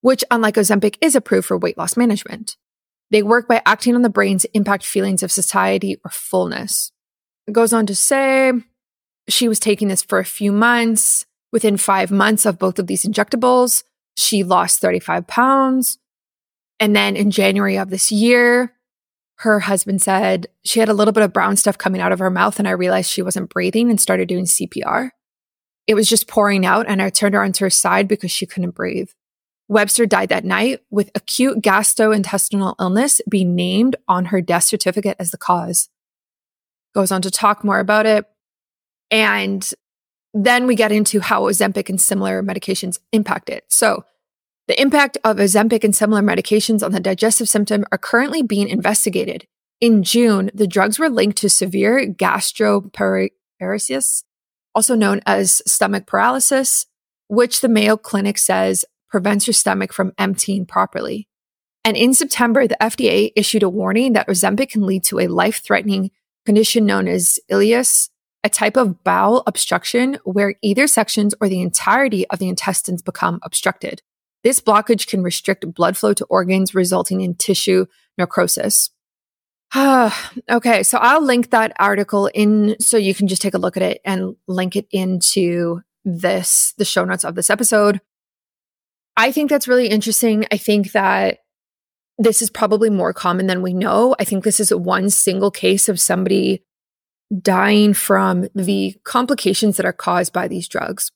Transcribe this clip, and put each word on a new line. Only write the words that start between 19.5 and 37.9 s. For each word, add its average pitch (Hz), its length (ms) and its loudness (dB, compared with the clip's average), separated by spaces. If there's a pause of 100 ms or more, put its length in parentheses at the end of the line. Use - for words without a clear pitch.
husband 196 400 -2
said, 190 460 0 (160)
"She - 160 -2
had 220 100 2
a 214 40 2
little 208 180 4
bit 214 120 2
of 190 100 0
brown 202 240 0
stuff 202 200 0
coming 190 240 -2
out 185 100 0
of 185 80 -2
her 185 100 0
mouth, 185 300 0
and 208 80 -2
I 190 40 -2
realized 180 380 0
she - 120 -4
wasn't 185 280 -6
breathing 208 400 0
and 208 100 2
started 185 280 0
doing 180 180 -4
C - 220 -2
P - 160 -10
R. - 300 -4 (720)
It 220 80 2
was 214 120 2
just 226 200 0
pouring 202 380 2
out, 208 220 0
and 196 140 -2
I 196 80 -2
turned 202 240 -2
her 202 100 2
onto 190 220 -2
her 185 40 0
side 190 380 0
because 190 240 -4
she - 140 -6
couldn't 180 300 -6
breathe." 185 340 -8 (580)
Webster 208 380 2
died 190 240 0
that 180 160 -2
night, 202 440 -2
with 202 240 -2
acute 247 480 -2
gastrointestinal 202 1160 0
illness 208 500 2
being 185 260 0
named 190 400 0 (120)
on 185 180 0
her 185 160 0
death 175 220 0
certificate 202 560 -2
as 175 120 -6
the 180 60 -12
cause. 175 520 -2 (1080)
Goes 196 160 0
on 185 100 -2
to 185 100 -4
talk 208 320 0
more 202 160 0
about 214 280 2